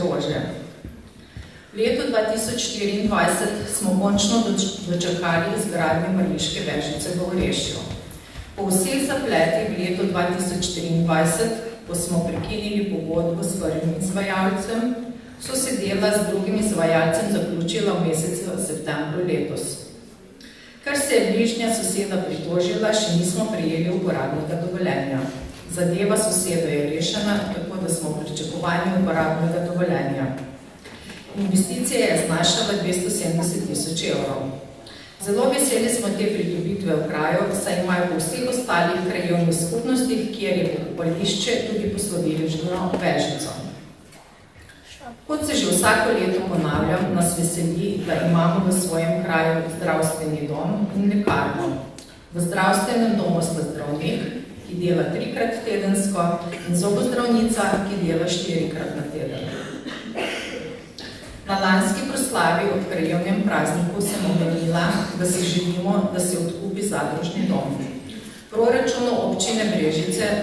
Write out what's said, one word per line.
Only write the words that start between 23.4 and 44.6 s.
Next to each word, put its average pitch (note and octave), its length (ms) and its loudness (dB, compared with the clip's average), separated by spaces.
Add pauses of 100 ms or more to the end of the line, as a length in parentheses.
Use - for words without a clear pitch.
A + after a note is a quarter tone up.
prejeli E3 480 0
uporabnega D#3+ 640 -2
dovoljenja. C#3 640 -2 (480)
Zadeva F3+ 480 2
sosede E3+ 480 2
je D3 240 2
rešena, G3+ 480 0 (160)
tako F3+ 240 -6
da E3+ 80 -2
smo E3 240 -2
v D#3 140 -6
pričakovanju F3+ 720 0
uporabnega E3 720 2
dovoljenja. C#3 640 0 (1000)
Investicija G3 640 0
je - 260 2
znašala F3 560 2
dvesto F3+ 280 0
sedemdeset F3 580 0
tisoč D#3+ 360 -2
evrov. - 360 -2 (840)
Zelo A3+ 240 4
veseli C4 400 2
smo - 200 0
te - 260 0
pridobitve F3 600 0
v D3+ 120 0
kraju, D#3 300 2 (260)
saj F3+ 200 0
imajo F3+ 260 2
po D#3+ 80 0
vseh - 320 -2
ostalih F3 580 2
krajevnih E3+ 480 2
skupnostih, B3 640 0 (160)
kjer F#3 220 0
je E3+ 180 0
pokopališče, F#3+ 760 -2 (160)
tudi G#3 260 0
poslovilno E3 1080 0
vežico. D3+ 520 0 (1700)